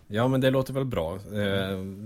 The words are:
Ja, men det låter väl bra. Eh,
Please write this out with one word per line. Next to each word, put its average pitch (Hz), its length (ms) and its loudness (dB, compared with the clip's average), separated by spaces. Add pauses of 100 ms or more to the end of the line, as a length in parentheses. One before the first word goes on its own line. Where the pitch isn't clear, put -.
Ja, 113 220 2
men 131 120 2
det 131 100 4
låter 131 220 2
väl 135 120 -2
bra. 90 300 -2
Eh, 98 640 0 (280)